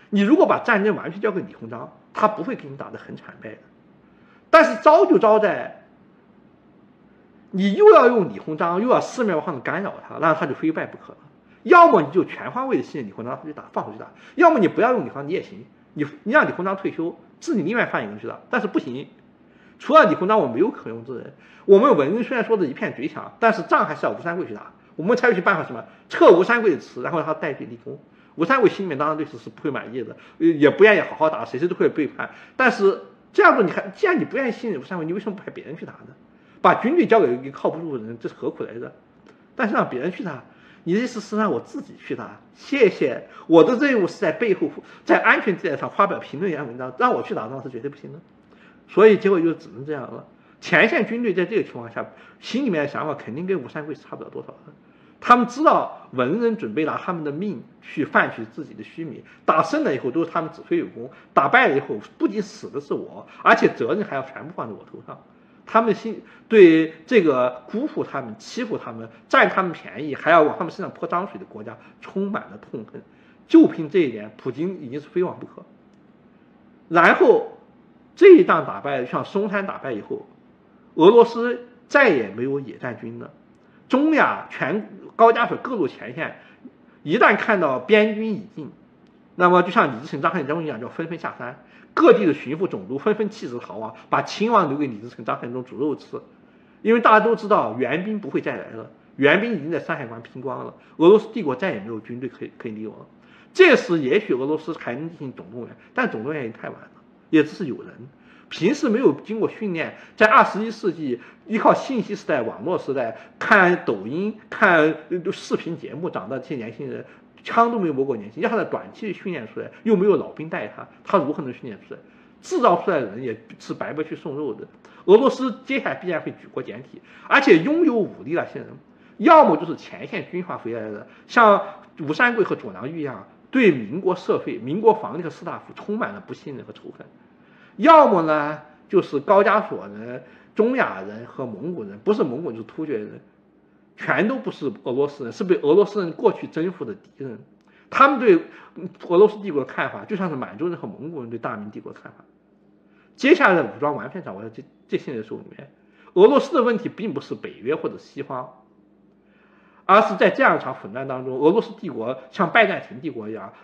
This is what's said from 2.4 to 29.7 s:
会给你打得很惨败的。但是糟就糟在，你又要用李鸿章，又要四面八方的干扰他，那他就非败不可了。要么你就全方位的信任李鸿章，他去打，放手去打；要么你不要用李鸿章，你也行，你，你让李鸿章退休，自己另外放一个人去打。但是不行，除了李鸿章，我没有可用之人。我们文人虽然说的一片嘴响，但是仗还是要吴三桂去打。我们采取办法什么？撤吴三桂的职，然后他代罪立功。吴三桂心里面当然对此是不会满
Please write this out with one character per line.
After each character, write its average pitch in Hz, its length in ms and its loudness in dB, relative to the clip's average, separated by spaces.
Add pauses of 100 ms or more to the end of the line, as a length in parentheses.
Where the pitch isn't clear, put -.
会 226 120 -8
给 151 140 -14
你 139 60 -16
打 - 140 -14
得 110 80 -14
很 - 180 -18
惨 - 240 -20
败 110 100 -16
的。 110 80 -16 (920)
但 320 140 8
是 247 180 -2
糟 330 240 8
就 311 140 4
糟 214 180 6
在， 156 460 -2 (1700)
你 196 240 0
又 427 160 10
要 285 160 8
用 190 260 2
李 98 60 -14
鸿 156 180 -10
章， 175 240 -2
又 254 80 0
要 175 100 4
四 - 240 -6
面 196 120 -2
八 151 60 -2
方 175 120 -8
的 123 80 -12
干 151 220 -6
扰 185 100 -8 (140)
他， 110 120 -16
那 156 140 2
他 165 140 -4
就 139 80 -8
非 160 160 -2
败 156 160 -8
不 - 100 -20
可 - 160 -20
了。 - 60 -20 (420)
要 339 300 8
么 196 100 6
你 143 100 -2
就 180 140 2
全 - 260 -12
方 262 160 -8
位 226 100 0
的 127 40 -2
信 139 200 -12
任 107 60 -12
李 95 60 -18
鸿 113 100 -12
章， 131 160 -10
他 160 80 -18
去 151 60 -12
打， - 180 -18
放 185 140 -8
手 107 80 -14
去 113 60 -18
打； 113 80 -18 (260)
要 330 160 6
么 320 80 4
你 185 100 4
不 151 140 -2
要 247 120 2
用 185 120 -2
李 117 40 -10
鸿 139 120 -12
章， 143 60 -12
你 160 60 -6
也 170 100 -6
行， 101 200 -20 (300)
你， 147 120 -6 (180)
你 208 80 -6
让 269 160 4
李 131 40 -6
鸿 175 140 -8
章 185 100 -4
退 - 160 -8
休， 170 240 -8 (240)
自 330 160 -4
己 196 60 0
另 208 160 -2
外 220 80 0
放 160 160 -4
一 113 40 -8
个 202 60 -12
人 208 80 -16
去 113 80 -12
打。 110 120 -12 (100)
但 247 120 -2
是 214 60 -2
不 254 120 -4
行， - 280 -8 (720)
除 - 160 -2
了 294 160 8
李 151 60 0
鸿 185 120 -4
章， 214 120 2
我 147 80 0
没 117 120 -4
有 214 120 0
可 - 180 -14
用 113 160 -12
之 127 100 -12
人。 - 180 -16 (320)
我 196 120 10
们 240 200 6
文 147 180 0
人 240 80 -2
虽 262 120 -6
然 220 100 -2
说 226 120 0
的 180 80 -2
一 135 80 -4
片 160 220 -8
嘴 135 120 -8
响， - 320 -16
但 226 140 4
是 180 100 -6
仗 277 220 2
还 156 100 -6
是 180 100 -4
要 123 60 -2
吴 104 100 -10
三 170 160 -6
桂 165 100 -6
去 107 60 -14
打。 - 180 -18 (240)
我 151 80 -8
们 226 140 2
采 240 160 2
取 180 80 -2
办 190 160 2
法 147 80 -6
什 - 80 -12
么？ 113 100 -12 (240)
撤 302 240 8
吴 180 120 6
三 233 180 0
桂 214 100 2
的 131 60 0
职， - 240 -16
然 139 100 -6
后 160 100 -2
他 151 120 -4
代 151 200 -6
罪 131 120 -12
立 117 180 -16
功。 135 160 -16 (360)
吴 160 100 -2
三 262 160 2
桂 185 80 6
心 196 160 -4
里 180 40 -6
面 139 80 -6
当 147 120 -2
然 156 80 -4
对 151 80 -6
此 - 120 -14
是 - 120 -20
不 - 120 -20
会 156 80 -6
满 110 240 -8